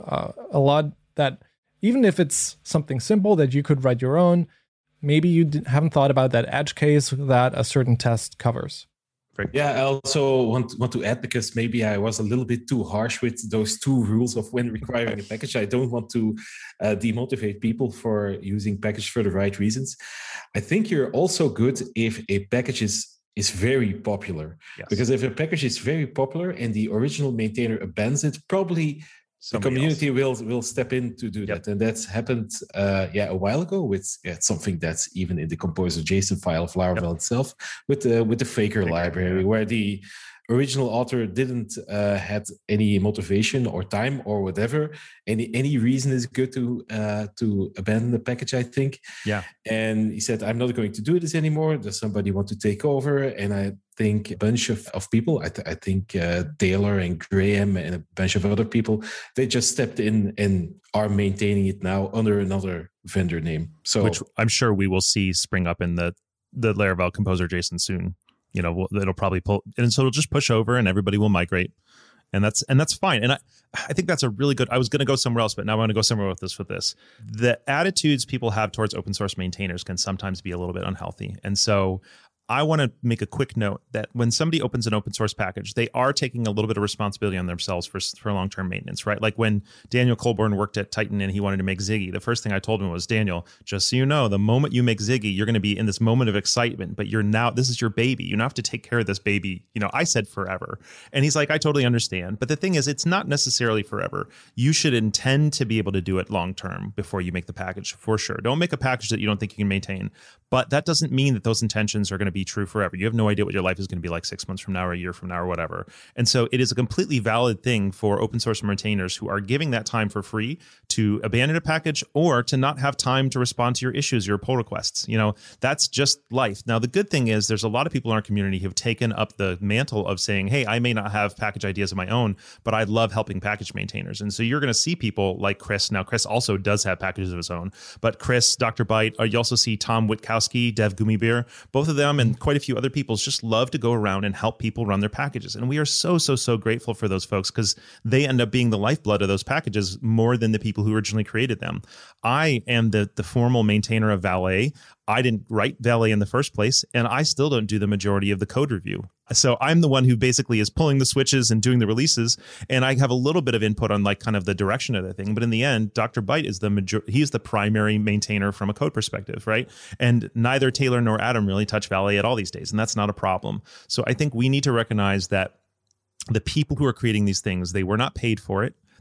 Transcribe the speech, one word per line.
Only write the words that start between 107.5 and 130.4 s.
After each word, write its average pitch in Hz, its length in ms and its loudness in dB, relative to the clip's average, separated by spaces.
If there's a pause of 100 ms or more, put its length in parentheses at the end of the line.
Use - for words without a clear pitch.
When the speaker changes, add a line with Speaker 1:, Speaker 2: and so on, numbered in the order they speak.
Speaker 2:
package, 95 400 -8
for 110 240 -2
sure. - 260 -4
Don't 127 160 0
make 175 140 0
a 147 40 -4
package 127 320 -2
that 110 120 0
you 104 60 0
don't 104 120 0
think 107 140 -6
you 104 100 -4
can 101 60 2
maintain. 98 420 -4 (380)
But 127 200 0
that 147 160 0
doesn't 156 260 0
mean 135 220 4
that 107 120 0
those 113 180 0
intentions 107 480 -2
are 98 60 -4
gonna 95 160 -2
be 95 100 -4
true 101 220 -4
forever. 92 300 -2
You 92 100 -2
have 113 80 0
no 110 160 4
idea 104 160 0
what 92 80 -6
your 95 100 -2
life 92 160 0
is 98 80 -6
gonna 90 140 -6
be 85 80 -6
like 85 160 -6
six - 220 -10
months 95 140 -10
from 98 120 -6
now 92 140 -2
or 87 60 -4
a 87 40 -6
year 87 160 -6
from 90 160 -12
now 87 120 -4
or 87 60 -2
whatever. 85 380 -6 (300)
And 123 120 2
so 120 240 2
it 127 80 2
is 123 120 2
a - 40 -2
completely 123 440 0
valid 110 440 0
thing 104 280 0
for 101 300 0
open 113 180 -2
source 113 240 -2
maintainers 101 520 -2
who - 140 -8
are 98 100 0
giving 131 320 -2
that 110 140 -2
time 110 240 0
for 101 140 -4
free 110 360 -4 (300)
to 107 340 2
abandon 123 340 2
a 165 40 -2
package 156 420 -2 (100)
or 143 300 4
to 135 140 -2
not 131 220 0
have 139 180 0
time 131 340 2
to 131 80 -2
respond 123 380 0
to 127 80 -4
your 127 80 -2
issues, 120 340 0
your 101 100 2
pull 131 200 0
requests. - 500 -4
You 113 100 0
know, 107 180 2 (240)
that's 139 280 0
just - 320 2 (120)
life. 113 340 0
Now, 113 140 2
the 117 80 0
good 196 220 0
thing 131 180 2
is 107 200 2
there's 107 160 0
a 113 60 0
lot 123 180 0
of - 60 -8
people 127 180 -2
in 110 40 2
our 107 60 2
community 98 380 -2
who 95 80 -6
have 95 80 -6
taken 117 380 0
up - 240 -4
the 92 240 -2
mantle 104 460 0
of 95 120 -2
saying, 98 280 -2